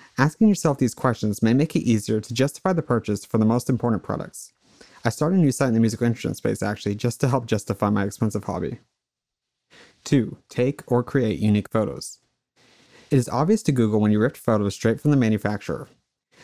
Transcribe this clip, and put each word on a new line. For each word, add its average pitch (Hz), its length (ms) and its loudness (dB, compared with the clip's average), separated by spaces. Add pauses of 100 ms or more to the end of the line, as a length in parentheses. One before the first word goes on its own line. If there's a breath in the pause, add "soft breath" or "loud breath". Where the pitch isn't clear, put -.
(180 soft breath)
asking 156 300 2
yourself 165 300 2
these 123 180 0
questions 110 480 -2
may 113 100 4
make 143 220 0
it - 40 0
easier 110 420 0
to 117 120 -12
justify 139 380 -2
the 165 100 0
purchase 107 440 -2
for - 120 -2
the 110 60 4
most 117 260 2
important 120 320 -2
products. - 520 -10 (500 loud breath)
I 113 60 2
started 175 300 0
a - 20 4
new 139 100 4
site 135 160 0
in 117 60 0
the 113 80 4
musical 113 260 0
instrument - 300 -4
space, 107 260 -4
actually, 104 320 -4
just 117 240 -4
to 139 80 2
help 123 180 -2
justify 104 440 -2
my 101 160 0
expensive 104 400 -4
hobby. 90 340 -6 (1300 soft breath)
Two, 117 320 0 (100)
take 131 420 -2
or 120 140 2
create 113 360 -2
unique 104 300 2
photos. - 500 -4 (920 soft breath)
It 143 60 4
is 123 100 2
obvious 165 360 0
to 151 100 2
Google 110 260 2
when 107 140 4
you 107 60 4
rip 123 180 0
photos 104 380 0
straight 113 260 0
from 151 100 2
the 143 60 4
manufacturer. 107 720 -2 (540 soft breath)